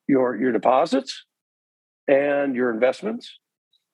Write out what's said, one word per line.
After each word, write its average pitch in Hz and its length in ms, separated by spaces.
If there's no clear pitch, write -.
your, 127 320
your 127 120
deposits 131 760
and 143 480
your 123 160
investments. 131 680